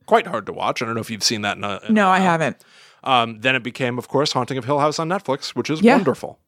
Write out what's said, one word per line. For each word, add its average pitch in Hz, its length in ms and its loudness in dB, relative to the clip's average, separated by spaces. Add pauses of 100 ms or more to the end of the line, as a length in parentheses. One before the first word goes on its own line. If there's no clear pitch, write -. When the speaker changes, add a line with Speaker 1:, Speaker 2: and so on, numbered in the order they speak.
Speaker 1:
quite 190 200 4
hard 117 200 -6
to 92 60 -6
watch. 95 300 -4
I 120 40 -4
don't 113 80 -4
know 117 60 -2
if 104 100 -8
you've 104 120 -8
seen 107 200 0
that 101 140 -2
in 98 60 -12
a, 101 260 -6
in 220 60 2
Speaker 2:
No, 208 120 4
Speaker 1:
a 185 40 4
Speaker 2:
I 185 80 4
Speaker 1:
while. 190 40 2
Speaker 2:
haven't. 160 340 0 (480)
Speaker 1:
Um, 117 380 0
then 131 120 2
it 127 80 -2
became, 123 360 -4
of 120 100 -8
course, 147 240 0
Haunting 127 260 -2
of 123 60 -6
Hill 143 160 0
House 151 180 0
on 160 100 -4
Netflix, 170 420 -4
which 123 200 -4
is 160 100 -2
Speaker 2:
Yeah. 233 160 8
Speaker 1:
wonderful. 135 520 -2